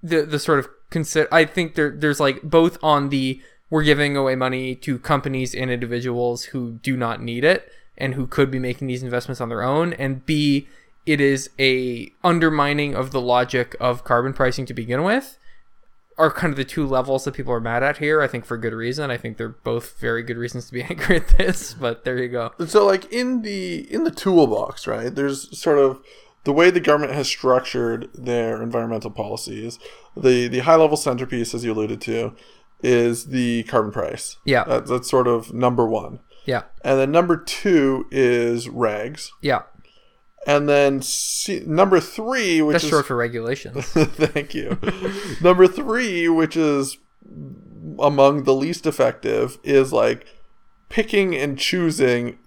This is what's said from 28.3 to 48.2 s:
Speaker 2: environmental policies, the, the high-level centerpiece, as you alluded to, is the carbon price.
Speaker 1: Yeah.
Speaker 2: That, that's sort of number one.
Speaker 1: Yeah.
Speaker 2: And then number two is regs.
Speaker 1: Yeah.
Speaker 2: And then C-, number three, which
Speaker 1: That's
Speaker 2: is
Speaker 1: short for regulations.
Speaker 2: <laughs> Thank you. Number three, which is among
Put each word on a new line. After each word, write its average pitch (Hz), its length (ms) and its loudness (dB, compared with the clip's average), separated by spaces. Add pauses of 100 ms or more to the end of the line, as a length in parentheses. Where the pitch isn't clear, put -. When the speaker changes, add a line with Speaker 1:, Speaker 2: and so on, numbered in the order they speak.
Speaker 2:
environmental 117 480 -4
policies, 107 680 -10 (360)
the, 123 340 4
the 123 120 -2
high-level 156 380 6
centerpiece, 123 560 -4
as 120 100 -6
you 117 80 -2
alluded 107 300 -4
to, 113 320 -4 (480)
is 120 460 2
the 120 360 0
carbon 110 260 0
price. - 540 -6
Speaker 1:
Yeah. 127 200 2
Speaker 2:
That, - 220 0
that's 123 220 -4
sort 127 180 4
of 117 280 -2
number 123 340 2
one. 104 320 -6 (240)
Speaker 1:
Yeah. 123 200 -2 (200)
Speaker 2:
And 135 160 2
then 135 100 2
number 170 280 2
two 139 720 2
is 120 580 0
regs. 117 640 -4 (100)
Speaker 1:
Yeah. 135 220 0 (840)
Speaker 2:
And 147 240 2
then 139 340 4
C-, - 600 -6
number 175 360 4
three, 220 640 -2
which 151 120 4
Speaker 1:
That's 170 80 4
Speaker 2:
is 156 80 -2
Speaker 1:
short 147 160 2
for 135 80 -4
regulations. 120 720 -4
Speaker 2:
<laughs> - 0 -
Thank 151 720 0
you. 165 200 -6 (640)
Number 180 280 6
three, 220 600 -2
which 160 280 2
is 143 420 0 (1000)
among 143 420 4